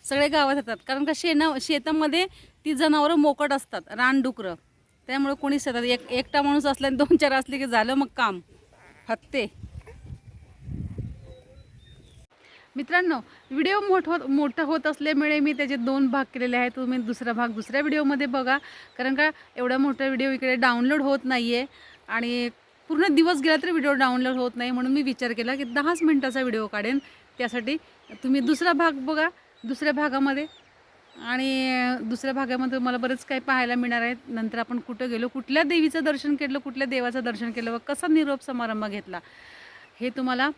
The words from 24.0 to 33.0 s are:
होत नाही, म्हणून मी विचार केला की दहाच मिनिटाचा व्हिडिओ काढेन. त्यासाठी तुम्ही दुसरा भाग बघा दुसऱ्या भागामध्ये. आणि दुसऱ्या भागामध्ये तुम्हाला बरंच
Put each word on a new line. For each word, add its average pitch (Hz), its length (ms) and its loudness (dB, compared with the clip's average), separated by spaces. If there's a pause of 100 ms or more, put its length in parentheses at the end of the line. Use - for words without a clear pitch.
होत 247 200 -2
नाही, 240 160 -4
म्हणून 254 220 0
मी 294 100 2
विचार 247 300 -2
केला 240 240 -4
की 277 80 -6
दहाच 285 380 0
मिनिटाचा 269 380 2
व्हिडिओ 220 260 -2
काढेन. 214 320 -2 (400)
त्यासाठी 247 380 -4 (340)
तुम्ही 262 300 0
दुसरा 311 320 2
भाग 320 200 2
बघा 302 360 -2 (360)
दुसऱ्या 277 280 -2
भागामध्ये. 277 540 0 (720)
आणि 262 560 -2 (300)
दुसऱ्या 247 320 -4
भागामध्ये 254 400 -2
तुम्हाला 247 240 0
बरंच 254 260 -2